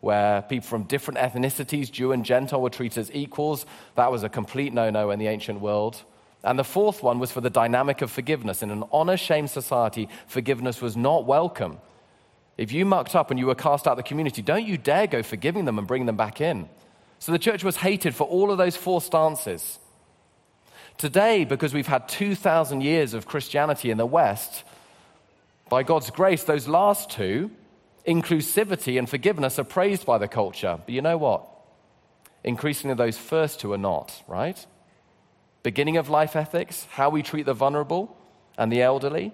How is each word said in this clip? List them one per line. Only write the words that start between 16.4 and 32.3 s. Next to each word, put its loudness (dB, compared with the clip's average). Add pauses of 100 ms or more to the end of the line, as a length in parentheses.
in. -2 (500)
So -4
the 2
church 0
was 0
hated 0
for 2
all 2
of 0
those 4
four 0
stances. 0 (1200)
Today, 4
because -2
we've -2
had 0
two -2
thousand 2
years 2
of -6
Christianity 0
in 2
the 2
West, 0 (1040)
by 4
God's 2
grace, 2
those 0
last 4
two, -2 (560)
inclusivity 0
and 0
forgiveness, 0
are -2
praised 0
by 4
the 0
culture. -2
But -10
you -2
know 2
what? 0 (960)